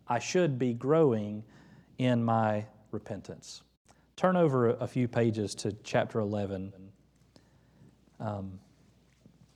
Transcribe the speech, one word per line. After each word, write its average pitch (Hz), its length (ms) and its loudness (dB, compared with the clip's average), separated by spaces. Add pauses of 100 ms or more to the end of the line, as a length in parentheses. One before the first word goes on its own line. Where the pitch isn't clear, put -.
I 120 120 0
should 160 400 0
be 127 140 0
growing 117 720 2 (540)
in 123 260 2
my 110 420 2 (260)
repentance. - 720 -12 (520)
Turn 185 200 2
over 131 340 4
a 120 180 -2
few 123 200 0
pages 113 480 0
to 104 160 -4 (120)
chapter - 360 -2
eleven. 98 540 -4 (1500)
Um, 98 400 -8 (960)